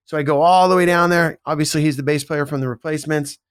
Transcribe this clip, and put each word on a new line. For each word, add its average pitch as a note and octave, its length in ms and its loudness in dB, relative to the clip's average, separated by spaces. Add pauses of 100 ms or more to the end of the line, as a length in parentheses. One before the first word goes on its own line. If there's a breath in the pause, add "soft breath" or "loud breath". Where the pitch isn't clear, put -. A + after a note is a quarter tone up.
So D#3 140 -8
I D3+ 60 -2
go D3 180 2
all F#3 260 6
the F#3 80 2
way F3+ 80 2
down F3 260 2
there. E3+ 360 0
Obviously, D3+ 360 -2
he's D3+ 140 0
the C#3 60 -8
bass C#3+ 220 -2
player D3 200 -4
from C#3+ 160 -6
The C3 80 -4
Replacements. D3+ 680 -6 (120)